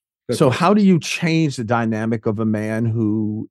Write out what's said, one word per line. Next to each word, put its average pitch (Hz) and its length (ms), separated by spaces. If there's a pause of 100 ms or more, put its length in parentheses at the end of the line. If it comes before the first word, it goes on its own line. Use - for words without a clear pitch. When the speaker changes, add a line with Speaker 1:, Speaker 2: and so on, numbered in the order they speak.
(280)
Speaker 1:
That's 123 100
Speaker 2:
So 147 100
Speaker 1:
right. 120 80
Speaker 2:
how 180 180
do 214 80
you 185 160
change 160 580
the 123 80
dynamic 113 640
of 110 120
a 113 60
man 110 420
who 110 640